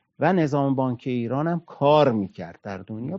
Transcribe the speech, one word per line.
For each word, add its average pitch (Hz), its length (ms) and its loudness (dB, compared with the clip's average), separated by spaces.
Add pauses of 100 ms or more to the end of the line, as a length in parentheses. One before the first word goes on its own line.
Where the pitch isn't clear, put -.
(200)
و 160 140 2
نظام 139 420 2
بانکی 127 340 -2
ایران 123 380 -2
هم 170 180 -2
کار 143 460 4
می‌کرد 92 520 -4
در 98 140 -10
دنیا، 113 420 -10